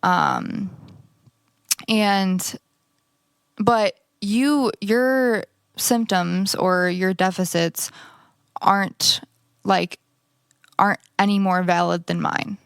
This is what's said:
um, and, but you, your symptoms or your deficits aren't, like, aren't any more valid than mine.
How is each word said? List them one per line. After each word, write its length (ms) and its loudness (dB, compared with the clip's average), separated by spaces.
um, 680 0
and, 720 0
but 420 2
you, 600 2
your 640 2
symptoms 800 0
or 340 0
your 260 0
deficits 760 -2
aren't, 600 0
like, 340 0
aren't 220 2
any 200 2
more 240 2
valid 440 0
than 140 -2
mine. 460 -4